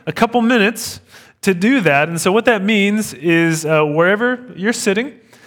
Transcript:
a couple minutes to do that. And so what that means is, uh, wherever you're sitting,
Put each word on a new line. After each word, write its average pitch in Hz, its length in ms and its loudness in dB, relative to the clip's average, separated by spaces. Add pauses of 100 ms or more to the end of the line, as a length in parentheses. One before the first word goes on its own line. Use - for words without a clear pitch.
a 160 60 -8
couple 233 280 0
minutes 226 600 0 (400)
to 196 120 0
do 220 280 2
that. 151 260 2
And 170 120 -6
so 180 120 0
what 220 140 0
that 220 180 2
means 208 500 0
is, 165 520 0
uh, 156 180 2
wherever 196 720 -2
you're 190 160 -4
sitting, 220 480 -4 (280)